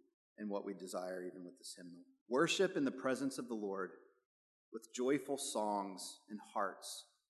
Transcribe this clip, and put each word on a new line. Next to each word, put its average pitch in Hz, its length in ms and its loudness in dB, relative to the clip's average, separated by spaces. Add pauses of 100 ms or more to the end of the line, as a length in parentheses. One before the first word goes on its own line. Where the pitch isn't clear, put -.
(380)
and 107 120 -6
what 101 160 -2
we 101 80 -4
desire 92 500 -4
even 90 200 -8
with 90 160 -14
this - 180 -12
hymnal. 87 240 -14 (260)
"Worship 165 480 6
in 151 80 4
the 131 80 4
presence 131 460 0
of 123 120 -6
the 120 40 0
Lord 98 380 0 (840)
with - 220 -10
joyful 135 420 2
songs 101 920 0
and 104 100 -8 (140)
hearts - 520 -2 (240)